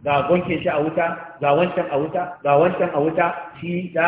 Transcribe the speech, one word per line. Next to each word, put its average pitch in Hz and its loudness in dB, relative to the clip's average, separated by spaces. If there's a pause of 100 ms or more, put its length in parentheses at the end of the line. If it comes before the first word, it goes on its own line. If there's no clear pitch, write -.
ga 143 2
gonke 175 0
shi 175 0
a 156 0
wuta, 160 -2
ga 143 2
wancan 175 0
a 147 -2
wuta, 165 -4
ga 143 2
wancan 175 4
a 147 0
wuta, 165 0 (260)
shi 175 -6
da 165 0